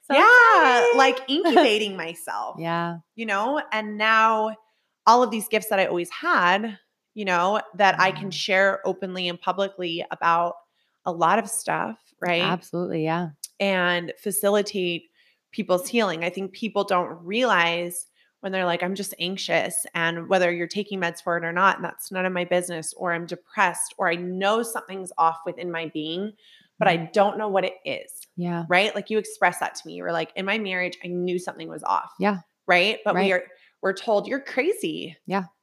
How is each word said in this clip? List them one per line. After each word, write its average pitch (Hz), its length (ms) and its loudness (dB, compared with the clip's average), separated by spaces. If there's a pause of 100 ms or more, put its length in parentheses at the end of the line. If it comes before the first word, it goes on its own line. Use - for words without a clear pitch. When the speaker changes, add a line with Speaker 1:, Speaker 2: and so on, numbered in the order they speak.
Speaker 1:
So 285 40 2
Speaker 2:
yeah, 381 640 8
Speaker 1:
exciting. 240 180 4
Speaker 2:
like, 269 260 6
Speaker 1:
<laughs> - 60 -12
Speaker 2:
incubating 269 680 4
myself, 135 640 -8
Speaker 1:
Yeah. 170 380 -2 (180)
Speaker 2:
you 226 100 -10
know? 220 360 -2 (100)
And 214 260 -6
now 220 580 2 (500)
all 240 160 8
of 226 100 2
these 220 180 -4
gifts 214 200 -2
that 196 100 2
I 185 60 4
always 175 240 -4
had, 208 720 0 (340)
you 214 120 -8
know, 185 360 2 (140)
that 190 240 4
I 190 120 4
can 180 180 -8
Speaker 1:
Mm. 180 40 -10
Speaker 2:
share 190 520 0
openly 185 440 -4
and 175 100 -8
publicly 185 720 -4
about 170 440 0 (500)
a 185 60 -2
lot 170 280 2
of 202 100 -6
stuff, 202 480 -4 (240)
right? 175 200 0
Speaker 1:
Absolutely, 175 640 -4
yeah. 165 260 -2 (300)
Speaker 2:
And 175 600 0
facilitate 202 880 -2 (420)
people's 180 360 -2
healing. 185 360 0
I 175 60 -2
think 190 240 -8
people 202 300 -4
don't 180 280 0 (140)
realize 175 800 0 (360)
when 196 100 -8
they're 190 140 -2
like, 175 180 -2
"I'm 185 120 -4
just 196 240 -8
anxious," 175 640 -4 (120)
and 170 340 -4
whether 180 220 2
you're 170 160 -4
taking 196 340 -6
meds 170 220 -6
for 170 140 -2
it 170 60 -4
or 165 80 -4
not, 185 260 2
and 180 80 -8
that's - 260 -10
none 185 140 -4
of 185 80 -2
my 180 120 -2
business, 175 480 -4
or 175 200 -4
I'm 170 120 -6
depressed, 175 720 -4
or 185 120 0
I 170 60 0
know 190 460 0
something's 190 560 -10
off 165 280 2
within 175 260 -8
my 165 160 -6
being, 165 460 -6 (440)
but 208 100 2
I 170 100 4
Speaker 1:
Mm-hmm. 165 160 -6
Speaker 2:
don't 202 260 2
know 214 80 -4
what 190 180 2
it - 80 -4 (100)
is. - 280 -8 (240)
Speaker 1:
Yeah. 175 340 -4
Speaker 2:
Right? 190 240 2
Like, 196 160 -8
you 220 80 0
expressed 190 440 0
that - 120 -6
to - 140 -16
me. 170 80 -14
You 175 80 -10
were 175 80 -4
like, 165 240 -4
"In 190 100 -6
my 208 140 -2
marriage, 180 440 -4
I 180 40 -12
knew 180 320 -2
something 165 280 -12
was 165 160 -14
off." - 360 -2
Speaker 1:
Yeah. 196 220 0 (260)
Speaker 2:
Right? 185 360 2
But 202 120 0
we 180 60 2
Speaker 1:
Right. 196 100 2 (100)
Speaker 2:
are, - 20 -14 (380)
we're 190 120 -2
told, 202 340 -2
"You're 269 140 -4
crazy." 233 840 -4
Speaker 1:
Yeah. 185 200 -4 (180)